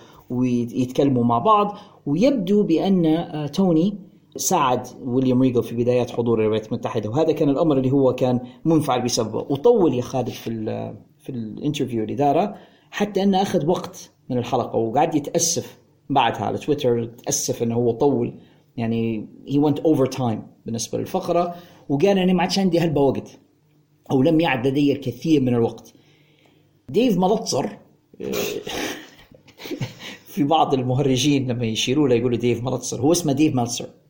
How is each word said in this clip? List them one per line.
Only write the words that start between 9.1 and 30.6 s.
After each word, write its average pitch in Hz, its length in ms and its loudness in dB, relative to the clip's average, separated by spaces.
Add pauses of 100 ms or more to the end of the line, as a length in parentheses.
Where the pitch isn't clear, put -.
وطول 160 560 2
يا 120 80 -2
خالد 123 260 -4
في - 220 -10
ال-، 110 460 -6 (220)
في - 120 -14
الانترفيو 117 720 -4
اللي 107 120 -4
داره، 143 400 2 (360)
حتى 208 320 -2
أنه 196 200 2
أخذ 170 240 0
وقت - 440 -4 (200)
من 123 80 -2
الحلقة 117 380 -2
وقعد 135 380 0
يتأسف - 640 -2 (320)
بعدها 117 340 0
على 110 140 -4
تويتر، 123 460 0
تأسف - 580 -6
أنه 117 120 0
هو 120 160 2
طول، 120 440 0 (420)
يعني 113 500 -2 (200)
he 135 80 -4
went 147 380 2
overtime 127 460 0 (280)
بالنسبة 117 320 -6
للفقرة، 175 560 -2 (340)
وقال: 185 300 2
"أنا 185 140 2
ما 175 100 2
عادش 185 160 -2
عندي 175 220 2
هلبة 156 200 2
وقت، 120 380 0 (720)
أو 135 120 4
لم 160 180 4
يعد 131 260 0
لدي 139 260 2
الكثير 143 480 0
من 127 80 2
الوقت." 117 440 0 (960)
ديف 196 300 2
ملطزر، 185 500 0 (520)
<laughs> - 40 -8 (2000)
في 147 120 -2
بعض 160 300 2